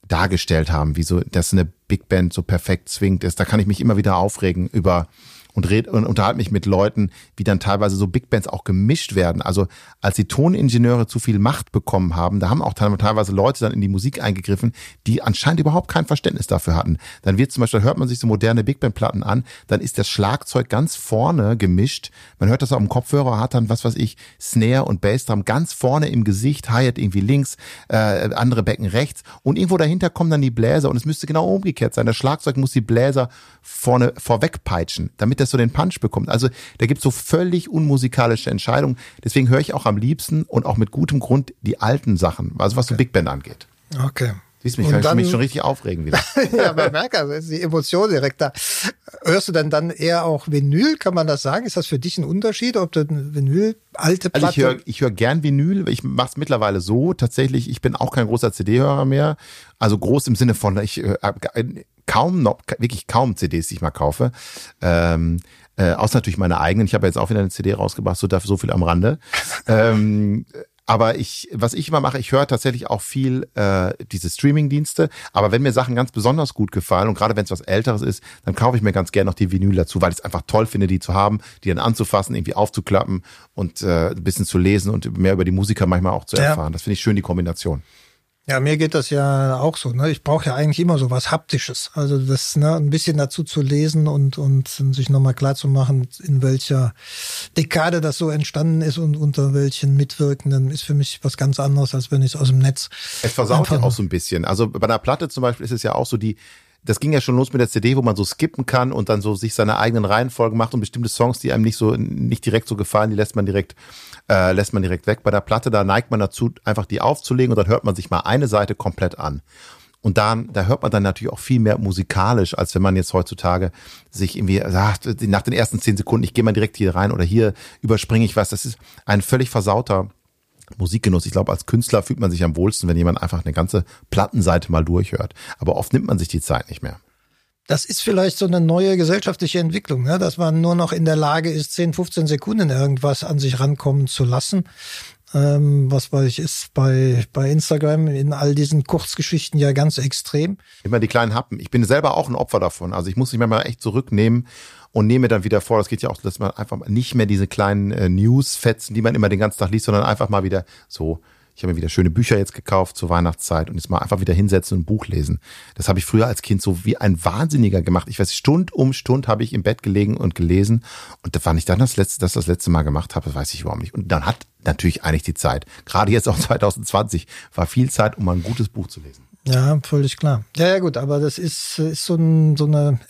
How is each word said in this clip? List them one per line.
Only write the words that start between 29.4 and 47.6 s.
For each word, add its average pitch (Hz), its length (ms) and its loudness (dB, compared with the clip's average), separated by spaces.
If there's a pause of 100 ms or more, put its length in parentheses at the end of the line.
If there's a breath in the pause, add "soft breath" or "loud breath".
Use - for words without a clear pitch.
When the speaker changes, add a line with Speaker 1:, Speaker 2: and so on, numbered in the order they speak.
Speaker 1:
und 135 140 0
irgendwo 185 180 0
dahinter 170 340 2
kommen 170 200 0
dann 151 120 2
die 131 80 2
Bläser 123 400 2
und - 60 0
es 120 80 -2
müsste 151 240 -6
genau - 260 0
umgekehrt 190 400 -2
sein. 113 120 0
Das 113 100 0
Schlagzeug 139 400 -2
muss 135 160 0
die 131 80 2
Bläser 123 480 2 (340 loud breath)
vorne 123 560 0
vorweg - 460 -2
peitschen, 85 540 -4
damit 120 240 0
das 131 80 0
so 135 80 0
den 117 140 2
Punch 175 280 -2
bekommt. - 300 -2
Also 120 200 2 (280 loud breath)
da 113 80 0
gibt's 139 160 0
so 135 80 2
völlig 175 580 0
unmusikalische 127 840 0
Entscheidungen. 127 460 0 (260 loud breath)
Deswegen 127 260 2
höre 131 100 6
ich 151 140 -2
auch - 140 -2
am 104 100 2
liebsten 151 460 -2
und - 240 -2
auch - 100 0
mit 107 140 0
gutem 143 280 0
Grund 131 420 0
die - 200 -2
alten 110 340 0
Sachen, 85 440 0
also 101 160 0
was 127 120 0
so 120 60 -2
Speaker 2:
Okay. 120 120 2
Speaker 1:
Big - 80 -14
Band 85 140 2
angeht. - 400 -10 (360)
Speaker 2:
Okay. 131 300 -4 (280)
Speaker 1:
Siehst 123 160 -6
du, - 40 0
mich 156 60 2
Speaker 2:
Und 147 40 2
Speaker 1:
kann 104 80 4
ich 104 80 2
Speaker 2:
dann 165 100 4
Speaker 1:
mich 180 140 2
schon 120 80 0
richtig 135 240 -2
aufregen 95 420 -4
wieder. - 140 0 (160)
Speaker 2:
<laughs> 254 200 0
Ja, 190 180 2
man 151 180 0
merkt, 165 240 -4
also 143 180 -2
ist 160 160 -8
die 156 120 -6